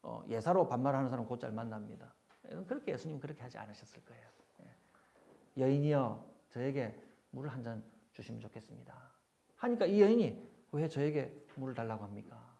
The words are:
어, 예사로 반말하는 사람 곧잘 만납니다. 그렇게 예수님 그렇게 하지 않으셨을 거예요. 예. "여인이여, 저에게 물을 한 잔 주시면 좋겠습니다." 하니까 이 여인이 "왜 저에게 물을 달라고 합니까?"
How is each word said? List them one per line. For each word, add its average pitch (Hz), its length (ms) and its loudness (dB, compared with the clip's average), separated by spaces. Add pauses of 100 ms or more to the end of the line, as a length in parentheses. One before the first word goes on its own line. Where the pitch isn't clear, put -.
어, 113 240 -8
예사로 151 400 4
반말하는 135 420 2
사람 120 160 -4
곧잘 120 260 -6
만납니다. 107 640 -10 (540)
그렇게 262 260 -4
예수님 151 260 -6
그렇게 143 220 -10
하지 120 160 -12
않으셨을 107 480 -16
거예요. 113 220 -20 (340)
예. - 1000 -12
"여인이여, 135 640 4 (260)
저에게 123 460 -4 (360)
물을 139 200 -8
한 123 120 -8
잔 113 200 -8 (300)
주시면 - 280 -12
좋겠습니다." 117 540 -16 (600)
하니까 233 280 0
이 202 160 8
여인이 208 540 6 (200)
"왜 156 140 0
저에게 143 440 0 (220)
물을 131 180 -6
달라고 113 300 -4
합니까?" 104 340 -12 (220)